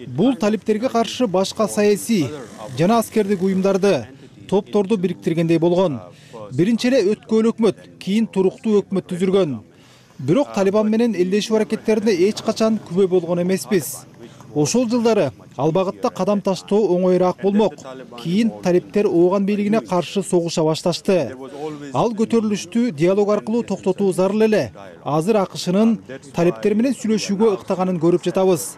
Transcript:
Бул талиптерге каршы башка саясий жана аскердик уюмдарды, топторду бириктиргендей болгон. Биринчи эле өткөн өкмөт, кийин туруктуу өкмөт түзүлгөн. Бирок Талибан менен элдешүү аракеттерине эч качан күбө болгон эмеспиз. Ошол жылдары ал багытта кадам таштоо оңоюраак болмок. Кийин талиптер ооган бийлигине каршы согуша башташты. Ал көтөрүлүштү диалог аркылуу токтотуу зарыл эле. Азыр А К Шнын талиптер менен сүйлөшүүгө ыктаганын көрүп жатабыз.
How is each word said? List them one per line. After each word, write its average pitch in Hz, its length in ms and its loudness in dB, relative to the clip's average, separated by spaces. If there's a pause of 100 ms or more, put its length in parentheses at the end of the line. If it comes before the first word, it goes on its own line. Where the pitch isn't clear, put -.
Бул 208 280 0
талиптерге 214 540 -2
каршы 233 380 -2
башка 190 400 0
саясий 208 640 0 (480)
жана 208 220 4
аскердик 208 420 0
уюмдарды, 190 640 2 (420)
топторду 208 480 0
бириктиргендей 170 600 0
болгон. 170 440 0 (500)
Биринчи 202 340 0
эле 220 300 2
өткөн 220 340 0
өкмөт, 220 260 0 (220)
кийин 214 300 0
туруктуу 190 560 0
өкмөт 185 260 -6
түзүлгөн. 180 500 0 (600)
Бирок 180 340 0
Талибан 208 340 2
менен 220 280 0
элдешүү 196 400 0
аракеттерине 214 580 0 (160)
эч - 140 -6
качан 220 340 0
күбө 185 300 0
болгон 175 340 0
эмеспиз. 175 640 -2 (480)
Ошол 151 320 0
жылдары 220 460 2 (260)
ал 139 140 0
багытта 190 400 -2
кадам 202 280 -2
таштоо 196 540 0
оңоюраак 180 480 2
болмок. 202 320 2 (480)
Кийин 202 300 0 (100)
талиптер 185 460 2
ооган 180 400 4
бийлигине 208 340 0
каршы 180 400 -2
согуша 170 400 0
башташты. 156 720 0 (580)
Ал 185 220 0
көтөрүлүштү 220 800 -2
диалог 190 380 2
аркылуу 220 340 -2
токтотуу 196 500 -2
зарыл 196 300 2
эле. 202 280 2 (320)
Азыр 160 340 0
А 190 100 2
К - 100 -16
Шнын 208 400 2 (380)
талиптер 180 400 2
менен 233 180 2
сүйлөшүүгө 202 640 0
ыктаганын 185 420 -2
көрүп 175 300 2
жатабыз. 185 480 0